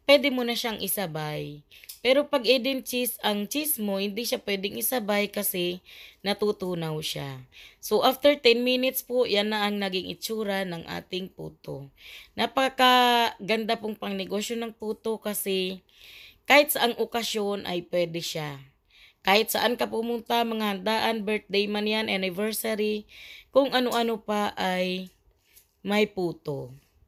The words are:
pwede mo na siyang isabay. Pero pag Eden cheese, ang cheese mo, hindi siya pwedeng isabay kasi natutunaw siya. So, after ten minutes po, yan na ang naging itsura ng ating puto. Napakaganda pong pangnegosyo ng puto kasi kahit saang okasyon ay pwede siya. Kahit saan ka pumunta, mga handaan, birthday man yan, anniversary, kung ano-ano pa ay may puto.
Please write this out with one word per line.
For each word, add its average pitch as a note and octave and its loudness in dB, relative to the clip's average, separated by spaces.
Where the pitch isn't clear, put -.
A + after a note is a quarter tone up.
pwede C#4 8
mo B3+ -2
na A#3 -2
siyang A3+ -4
isabay. D3+ -6
Pero C4+ 4
pag C#4+ 0
Eden B3+ 2
cheese, B3 -2
ang G#3 0
cheese D4 -2
mo, G3+ -2
hindi G#3 -4
siya A#3 -4
pwedeng G3+ -4
isabay G#3 -2
kasi F3+ -2
natutunaw F3+ -2
siya. C#3 -8
So, - 0
after C4+ 4
ten B3 4
minutes B3+ 0
po, B3 2
yan G3+ 2
na G#3 0
ang G#3 -4
naging F#3 -4
itsura G3 -4
ng E3 -8
ating F#3 -8
puto. D#3 -14
Napakaganda A#3 2
pong G#3+ -6
pangnegosyo G3+ -4
ng A#3 -6
puto A3 -6
kasi F#3+ -2
kahit D4 6
saang A#3 0
okasyon G#3+ -2
ay F3 -4
pwede E3+ -2
siya. D3+ -8
Kahit G#3+ 4
saan A#3 2
ka A#3 0
pumunta, A#3 -2
mga A3 0
handaan, A3 0
birthday G3+ 0
man G#3 0
yan, A3 0
anniversary, G#3 -2
kung C4+ 6
ano-ano A#3 0
pa G#3 -2
ay F#3 -2
may G#3 2
puto. C#3+ -6